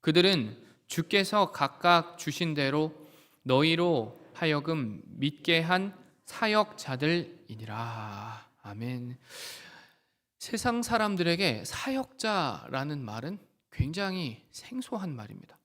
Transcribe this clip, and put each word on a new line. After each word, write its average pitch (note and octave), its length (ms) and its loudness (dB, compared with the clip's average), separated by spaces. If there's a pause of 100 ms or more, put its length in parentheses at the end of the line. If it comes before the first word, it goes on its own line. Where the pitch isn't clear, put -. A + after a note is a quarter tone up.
그들은 D#3+ 600 4 (260)
주께서 G3 640 2
각각 E3 640 4
주신 D#3+ 360 -2
대로 D3 540 0 (360)
너희로 D3+ 760 4 (140)
하여금 D3 720 -2
믿게 E3 560 0
한 F#3 360 0 (280)
사역자들이니라." A2+ 2250 -4 (120)
아멘. B2 560 -8 (1200)
세상 A#3 440 -2
사람들에게 F3+ 800 2
사역자라는 D3 1400 -4
말은 A#2+ 360 -8 (320)
굉장히 F3 800 -2
생소한 G#3 640 -8
말입니다. G#2+ 500 -14